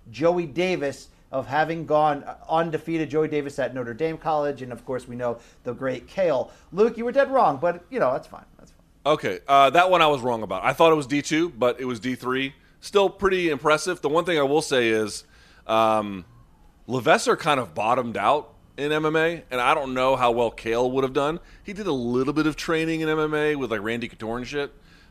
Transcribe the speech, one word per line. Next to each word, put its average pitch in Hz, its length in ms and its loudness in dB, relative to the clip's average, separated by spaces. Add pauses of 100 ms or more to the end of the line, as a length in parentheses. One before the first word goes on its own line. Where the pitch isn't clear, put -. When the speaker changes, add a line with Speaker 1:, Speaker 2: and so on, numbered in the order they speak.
(100)
Speaker 1:
Joey 165 360 0
Davis, 147 640 -4 (240)
of 131 140 -4
having 156 400 -2
gone 151 380 2 (240)
undefeated. 160 640 -2
Joey 156 180 0
Davis 147 300 -4
at 127 160 -4
Notre 123 200 -8
Dame 160 240 -4
College, 147 440 -2
and 123 100 -12
of 113 140 -14
course 127 220 -8
we 120 80 -12
know 120 220 -4 (260)
the 123 100 -6
great 127 320 -6
Cael. 151 460 -2 (200)
Luke, 220 240 2
you 220 80 -8
were 247 80 -2
dead 269 200 2
wrong, 185 280 4
but, 175 300 -2
you 262 80 -8
know, 135 140 2
that's 151 160 -6
fine. - 160 -18 (140)
That's - 120 -20
fine. - 440 -4
Speaker 2:
Okay, 107 340 -4
uh, 139 220 8
that 175 200 4
one 175 120 6
I 160 60 8
was 143 120 2
wrong 117 220 -2
about. 92 220 -6
I 127 80 2
thought 165 200 6
it 160 40 4
was 147 100 -4
D 143 160 -2
two, 160 280 0
but 120 300 0
it 131 40 -6
was 123 160 -6
D 127 140 -4
three. 131 400 -4 (260)
Still 202 300 2
pretty 185 400 0
impressive. 151 520 0
The 147 60 -2
one 160 160 2
thing 170 140 0
I 147 60 4
will 143 180 2
say 123 260 2
is, 110 360 -2 (420)
um, 107 580 0 (640)
Levasseur 160 500 2
kind 147 220 0
of 101 160 -6
bottomed 117 420 0
out 117 380 0 (220)
in 147 160 -2
M 156 140 0
M 156 100 0
A, 160 340 0
and 127 100 -4
I 131 140 4
don't 135 200 -2
know 131 220 2
how 123 140 4
well 117 220 2
Cael 120 400 -2
would 131 120 0
have 131 80 -4
done. 147 280 -2 (240)
He 208 80 -12
did 196 160 -8
a 160 40 -2
little 127 400 0
bit 151 140 0
of 151 100 0
training 160 440 -2
in 156 80 -2
M 156 100 0
M 151 160 -2
A 151 220 0
with, 127 160 -4
like, 107 100 -4
Randy 117 260 -4
Couture 113 300 -8
and 123 80 -10
shit, 143 260 -6 (380)